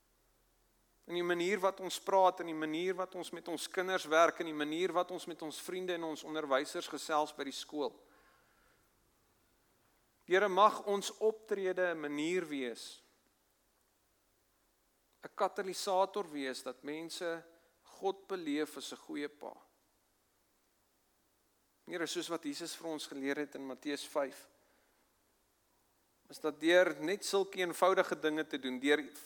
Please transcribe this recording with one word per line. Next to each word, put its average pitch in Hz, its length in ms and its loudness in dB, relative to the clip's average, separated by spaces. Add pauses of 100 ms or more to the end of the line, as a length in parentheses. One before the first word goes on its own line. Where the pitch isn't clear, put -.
(1040)
In 170 140 -4
die 175 80 0
manier 175 340 4
wat 190 240 2
ons 165 160 -6
praat, 185 400 6
in 170 80 -6
die 156 80 -4
manier 160 400 0
wat 185 220 -4
ons 165 160 -8
met 165 160 -12
ons 156 180 -6
kinders 185 400 -2
werk, 160 320 8
in 165 80 -4
die 151 80 -4
manier 160 380 0
wat 180 180 2
ons 170 160 -8
met 165 160 -10
ons 147 160 -8
vriende 180 320 -4
en 165 140 -4
ons 147 180 -6
onderwysers 151 640 0
gesels 151 460 0
by 143 100 -6
die 135 80 -6
skool. 143 380 -4 (2250)
Here, 190 240 4
mag 202 400 6
ons 202 300 0
optrede 190 760 0
'n 165 60 -6
manier 151 480 -2
wees, 131 560 -8 (2250)
'n - 140 -16
katalisator 190 960 0
wees 135 320 -4
dat 127 200 -10
mense 165 600 -6 (560)
God 196 280 -4
beleef 151 500 -2
as 131 140 -10
'n 123 140 -14
goeie 147 240 -6
pa. - 240 -12 (2250)
Here, 165 220 -4
soos 165 220 -4
wat 165 140 -4
Jesus 151 320 -6
vir - 120 -10
ons 156 200 -6
geleer 139 300 -4
het 143 180 -6
in 139 100 -10
Matteus 135 420 -6
vyf, 139 420 -4 (1800)
is - 100 -16
dat 151 200 -2
deur 170 360 6 (100)
net 196 200 -2
sulke 196 360 0
eenvoudige 180 580 4
dinge 156 280 0
te 156 120 -4
doen, 127 200 -4
deur 147 240 4 (220)